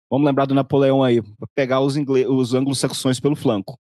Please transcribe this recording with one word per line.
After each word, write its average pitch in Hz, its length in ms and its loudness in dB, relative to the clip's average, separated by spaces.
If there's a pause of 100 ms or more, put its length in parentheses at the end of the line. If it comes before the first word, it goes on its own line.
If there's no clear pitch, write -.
Vamos 143 180 0
lembrar 139 180 2
do 135 80 -2
Napoleão 135 500 2
aí, 120 160 2 (360)
pegar 131 260 0
os 139 160 0
ingle-, 131 340 0
os 127 220 0
anglo-saxões 131 680 -2
pelo 143 160 0
flanco. 110 500 -4